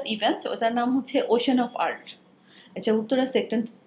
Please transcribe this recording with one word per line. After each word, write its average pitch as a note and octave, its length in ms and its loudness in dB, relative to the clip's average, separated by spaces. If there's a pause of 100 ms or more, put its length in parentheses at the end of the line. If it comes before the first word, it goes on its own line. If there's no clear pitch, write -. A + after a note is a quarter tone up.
events, A3 420 0
ওটার A#3 280 0
নাম B3 220 0
হচ্ছে - 240 0
Ocean A#3+ 360 2
of A#3 300 0
Art। - 180 -8 (720)
আচ্ছা, G#3+ 160 0
উত্তরা B3+ 320 2
sector A#3 360 0 (240)